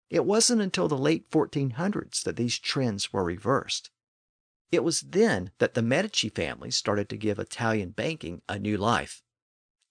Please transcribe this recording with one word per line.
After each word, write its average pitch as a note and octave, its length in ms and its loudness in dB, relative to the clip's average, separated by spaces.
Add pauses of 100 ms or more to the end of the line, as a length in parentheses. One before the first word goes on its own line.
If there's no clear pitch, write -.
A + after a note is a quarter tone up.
It - 160 2
wasn't A3 360 4
until F3+ 280 0
the D3 80 0
late D3 340 2
fourteen C#3+ 380 2
hundreds E3+ 540 -4
that F2 120 -4
these A#2 240 -2
trends A#2 540 -2
were G2 100 2
reversed. F#2 680 -2 (840)
It D3+ 120 4
was D#3+ 180 0
then C#3 580 2
that - 160 2
the A#2 60 2
Medici C3+ 480 0
family - 420 -6
started G#2 380 0
to A2 80 -8
give G#2 220 -2
Italian A2 520 -2
banking G#2+ 580 -6
a G2+ 100 -6
new G#2 180 -2
life, G2 460 0 (680)